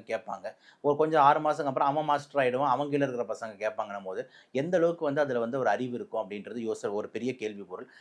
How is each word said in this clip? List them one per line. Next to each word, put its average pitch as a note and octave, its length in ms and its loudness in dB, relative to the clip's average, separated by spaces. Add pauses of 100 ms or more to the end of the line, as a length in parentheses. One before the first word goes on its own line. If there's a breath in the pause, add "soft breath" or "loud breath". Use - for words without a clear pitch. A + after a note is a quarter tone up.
கேட்பாங்க. G#2 420 -8 (380 soft breath)
ஒரு C#3+ 120 4
கொஞ்சம் D#3 280 4
ஆறு D3+ 160 8
மாசத்துக்கு D3+ 320 0
அப்புறம் C#3+ 180 2
அவன் D3+ 180 0
மாஸ்டர் C#3+ 340 0
ஆயிடுவான், B2+ 300 2
அவன் C#3+ 180 0
கீழே C#3+ 140 2
இருக்கிற B2 220 -2
பசங்க G#2+ 320 -8
கேட்பாங்கன்னும் G#2 500 -4
போது F#2+ 120 -6 (340 loud breath)
எந்த D#3+ 220 0
அளவுக்கு E3+ 280 2
வந்து C#3+ 180 0
அதுல B2+ 180 0
வந்து A#2 180 -2
ஒரு A#2+ 120 2
அறிவு A#2+ 240 0
இருக்கும் A2 260 -4
அப்படின்றது G#2 400 -8
யோசனை, A2 340 -4
ஒரு G#2 140 -2
பெரிய A#2 260 -4
கேள்வி G#2+ 300 -8
பொருள். F2+ 220 -12 (140)